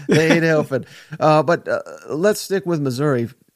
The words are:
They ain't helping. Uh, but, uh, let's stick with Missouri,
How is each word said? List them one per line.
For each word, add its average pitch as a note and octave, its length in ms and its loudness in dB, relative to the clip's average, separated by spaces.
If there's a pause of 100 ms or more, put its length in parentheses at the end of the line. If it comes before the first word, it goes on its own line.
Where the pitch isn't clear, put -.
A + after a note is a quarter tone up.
They D#3+ 260 4
ain't E3 120 2
helping. D3+ 400 0 (340)
Uh, D3+ 240 4
but, E3+ 240 0
uh, - 140 -2 (280)
let's G3 320 0
stick - 260 -6
with E3+ 140 -2
Missouri, C3 500 -2 (260)